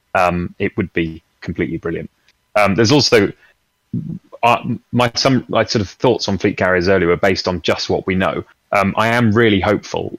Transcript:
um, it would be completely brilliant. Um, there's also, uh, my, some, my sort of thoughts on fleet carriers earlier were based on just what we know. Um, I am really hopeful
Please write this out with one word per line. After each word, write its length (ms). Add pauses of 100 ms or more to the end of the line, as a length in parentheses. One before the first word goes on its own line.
(140)
um, 440
it 200
would 160
be 280 (200)
completely 340
brilliant. 320 (460)
Um, 200
there's 180
also, 380 (1120)
uh, 220 (280)
my, 220
some, 340
my 160
sort 180
of 80
thoughts 360
on 120
fleet 180
carriers 320
earlier 200
were 100
based 280
on 140
just 300
what 160
we 80
know. 280 (300)
Um, 240
I 120
am 240
really 280
hopeful 580